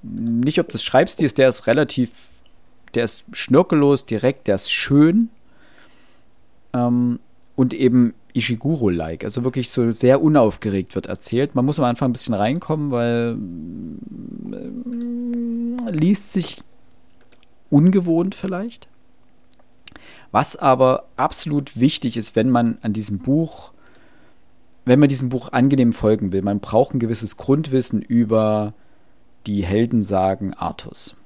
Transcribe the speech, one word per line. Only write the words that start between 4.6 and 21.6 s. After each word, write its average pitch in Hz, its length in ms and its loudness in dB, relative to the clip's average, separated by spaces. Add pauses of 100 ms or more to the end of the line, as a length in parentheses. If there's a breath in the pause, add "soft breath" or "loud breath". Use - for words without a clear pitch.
schön. 170 580 4 (1400 soft breath)
Ähm, 123 460 0 (360)
und 127 200 2
eben 123 400 4 (200)
Ishiguro-like, 113 880 -2
also 104 200 -4
wirklich 127 260 -4
so 117 220 0
sehr 127 300 2
unaufgeregt 110 760 2
wird 95 120 -6
erzählt. 123 480 -4
Man 127 100 2
muss 147 140 -2
am 135 60 2
Anfang 120 240 0
ein 120 40 -2
bisschen 117 200 -4
reinkommen, 147 580 -2
weil, 117 440 0 (1160)
ähm, 240 1200 -8 (120)
liest 175 440 0
sich - 280 -6 (1080)
ungewohnt 175 680 2
vielleicht. 196 520 -10 (1400 loud breath)
Was 113 240 0
aber 131 500 2 (100)
absolut 143 640 -4